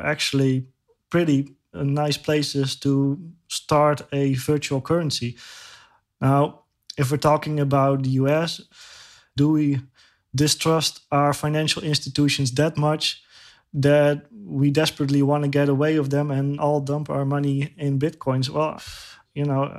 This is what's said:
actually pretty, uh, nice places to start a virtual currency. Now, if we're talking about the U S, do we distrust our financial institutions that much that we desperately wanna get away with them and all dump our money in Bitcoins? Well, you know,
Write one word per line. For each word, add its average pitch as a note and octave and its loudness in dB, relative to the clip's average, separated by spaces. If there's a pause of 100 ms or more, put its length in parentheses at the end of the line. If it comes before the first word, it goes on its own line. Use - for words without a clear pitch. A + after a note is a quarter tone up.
actually C3+ 0 (440)
pretty, D3+ 2 (200)
uh, E3+ -6
nice D3 0
places C#3 -2
to C#3 0 (300)
start D3 0 (120)
a C#3 0
virtual C#3+ -2
currency. C#3 -2 (840)
Now, C#3 2 (360)
if C3+ -2
we're D3 0
talking D3+ 2
about C#3 2
the C3 0
U C3 2
S, E3 -2 (760)
do C#3+ 2
we D3 2 (520)
distrust D3+ 0 (100)
our C#3+ 2
financial D3+ -2
institutions C#3+ 0
that D#3 0
much D3+ -2 (560)
that D3 4
we D3 -2
desperately C#3+ 0
wanna C#3+ 2
get C#3+ 2
away D3+ 2
with C3+ -2
them C#3+ -2
and C#3 -2
all D3 0
dump C#3+ -4
our C#3 -2
money C#3+ -2
in C#3 -2
Bitcoins? C3 -2
Well, D3+ -4 (520)
you C#3+ -4
know, C#3 -2